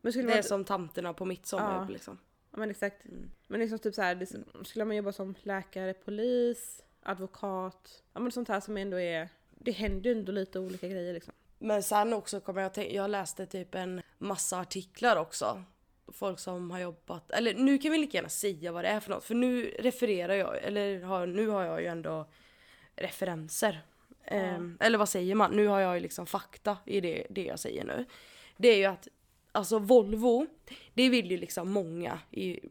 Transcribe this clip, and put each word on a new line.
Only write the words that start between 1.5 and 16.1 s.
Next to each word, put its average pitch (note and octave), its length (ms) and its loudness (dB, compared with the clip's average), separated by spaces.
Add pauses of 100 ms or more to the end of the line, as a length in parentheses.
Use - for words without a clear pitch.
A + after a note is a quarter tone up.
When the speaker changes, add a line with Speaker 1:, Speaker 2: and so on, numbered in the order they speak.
Speaker 1:
Ja. G3 40 -8
Speaker 2:
liksom. G3 240 -14 (340)
Speaker 1:
Ja, - 60 -12
men G#3+ 140 -4
exakt. G3+ 340 -6
Speaker 2:
Mm. - 260 -14 (160)
Speaker 1:
Men A3 120 -4
liksom, A3+ 200 -2
typ G#3 160 -2
så G#3+ 60 -2
här, F3+ 140 2
det, F#3 100 -6 (400)
skulle A3 200 -4
man A3 100 -2
jobba G3+ 160 -2
som G3 300 -8
läkare, F#3+ 520 -6
polis, A#3+ 880 -2 (220)
advokat, F#3+ 1000 -6 (100)
ja, F3 60 -10
men A#3+ 120 -2
sånt A#3+ 160 -6
här G#3 120 0
som G#3 180 -6
ändå F#3+ 220 -2
är... E3+ 300 -2 (200)
Det - 220 -4
händer G3+ 380 -2
ju A#3+ 100 2
ändå F#3 120 -4
lite F#3+ 280 -2
olika F#3 280 -6
grejer, F3+ 260 -6
liksom. E3+ 200 -12 (260)
Speaker 2:
Men G#3+ 240 0
sen G#3+ 300 4
också G#3 260 -4
kommer F#3+ 220 -4
jag F#3+ 120 -2
tänk-, G#3 200 -4
jag G3+ 160 -2
läste G3 360 -4
typ F#3 300 -10
en F#3 260 -4 (160)
massa F#3+ 420 -4
artiklar F#3+ 560 2
också. F#3 480 -2 (440)
Folk F#3+ 320 -6